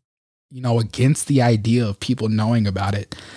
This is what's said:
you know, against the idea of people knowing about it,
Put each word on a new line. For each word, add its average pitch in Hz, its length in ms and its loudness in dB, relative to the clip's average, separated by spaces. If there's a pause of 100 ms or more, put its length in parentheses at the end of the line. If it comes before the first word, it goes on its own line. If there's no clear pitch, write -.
(520)
you 127 120 -18
know, 117 180 2
against 131 480 0
the 135 140 4
idea 117 440 2
of 101 140 -8
people 110 280 -2
knowing 107 380 0
about 98 300 -2
it, - 180 -8 (220)